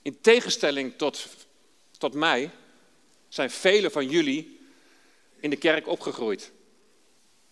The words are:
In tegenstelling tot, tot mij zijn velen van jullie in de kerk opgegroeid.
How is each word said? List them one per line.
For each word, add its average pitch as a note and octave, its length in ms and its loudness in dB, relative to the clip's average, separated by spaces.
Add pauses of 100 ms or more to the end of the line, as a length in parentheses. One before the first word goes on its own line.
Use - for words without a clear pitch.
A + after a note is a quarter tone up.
In C3+ 180 -10
tegenstelling D3+ 800 2
tot, - 280 -4 (720)
tot C3+ 160 -4
mij D3+ 360 0 (800)
zijn C3 220 -4
velen F#3+ 400 2
van C#3 180 -4
jullie D3+ 520 -2 (800)
in D3+ 100 -6
de C#3+ 60 0
kerk D#3 320 0
opgegroeid. B2 600 -6 (1000)